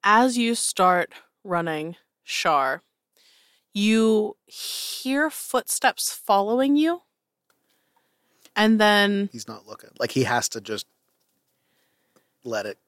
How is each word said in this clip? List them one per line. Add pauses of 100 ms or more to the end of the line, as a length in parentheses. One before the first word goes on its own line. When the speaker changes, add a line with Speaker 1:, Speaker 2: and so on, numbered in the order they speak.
Speaker 1:
As
you
start (300)
running, (280)
Shar, (920)
you (100)
hear
footsteps
following
you. (1500)
And
then
Speaker 2:
He's
not
looking. (100)
Like,
he
has
to
just (1600)
let
it. (100)